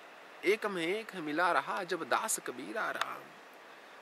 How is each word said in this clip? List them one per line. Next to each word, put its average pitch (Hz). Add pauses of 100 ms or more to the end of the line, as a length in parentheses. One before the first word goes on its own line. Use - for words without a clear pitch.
(460)
एक 214
में 180
एक 214
मिला 165
रहा, 190
जब 165
दास 123
कबीरा 170
राम।" - (800)